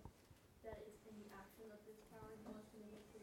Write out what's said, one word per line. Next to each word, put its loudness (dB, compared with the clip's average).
that 4
it's 0
in 0
the 0
action -2
of -2
his -2
power. 2
He 0
wants 4
to -2
make 0
it -2
clear 0